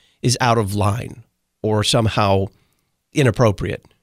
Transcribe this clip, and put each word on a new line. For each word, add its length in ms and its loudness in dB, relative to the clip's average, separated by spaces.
is 200 0
out 180 2
of 160 -2
line 480 -4
or 200 0
somehow 640 0
inappropriate. 720 0